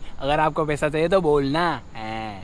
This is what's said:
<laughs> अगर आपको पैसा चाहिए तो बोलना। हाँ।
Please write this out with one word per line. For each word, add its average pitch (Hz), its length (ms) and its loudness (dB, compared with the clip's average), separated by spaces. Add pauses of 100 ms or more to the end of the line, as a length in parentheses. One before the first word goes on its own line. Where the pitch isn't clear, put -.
<laughs> - 100 -10
अगर 143 220 2
आपको 156 240 2
पैसा 151 240 0
चाहिए 156 200 2
तो 190 120 4
बोलना। 147 640 2 (140)
हाँ। 110 480 -8